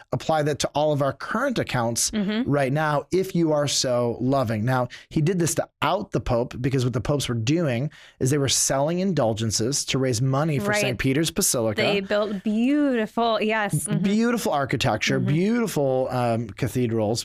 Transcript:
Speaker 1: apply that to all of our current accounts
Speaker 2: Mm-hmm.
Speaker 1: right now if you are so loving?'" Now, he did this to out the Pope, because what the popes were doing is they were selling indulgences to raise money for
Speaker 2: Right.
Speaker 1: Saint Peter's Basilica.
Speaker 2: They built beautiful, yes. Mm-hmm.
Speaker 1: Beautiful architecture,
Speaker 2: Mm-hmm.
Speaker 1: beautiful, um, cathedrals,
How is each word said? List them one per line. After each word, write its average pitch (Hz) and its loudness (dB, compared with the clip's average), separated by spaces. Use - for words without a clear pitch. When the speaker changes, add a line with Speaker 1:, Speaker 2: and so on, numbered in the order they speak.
Speaker 1:
apply 156 0
that 147 -2
to - -2
all 151 2
of 143 0
our 135 0
current 240 -4
accounts 120 -2
Speaker 2:
Mm-hmm. 214 -2
Speaker 1:
right 139 2
now 151 0
if 190 0
you 165 2
are 147 2
so 120 0
loving?'" 120 0
Now, 127 0
he - 0
did 180 2
this 156 0
to - -2
out 180 0
the 139 0
Pope, 123 -2
because 131 0
what 127 0
the 123 -2
popes 135 -2
were 123 -2
doing 135 0
is 127 2
they 151 2
were 135 2
selling 151 0
indulgences 117 0
to - -2
raise 127 0
money 139 0
for 202 -2
Speaker 2:
Right. 208 2
Speaker 1:
Saint - -2
Peter's 139 0
Basilica. 117 0
Speaker 2:
They 202 2
built 208 -2
beautiful, 233 0
yes. 214 0
Mm-hmm. 208 0
Speaker 1:
Beautiful 220 2
architecture, 131 0
Speaker 2:
Mm-hmm. 123 0
Speaker 1:
beautiful, 151 2
um, 120 0
cathedrals, 113 -2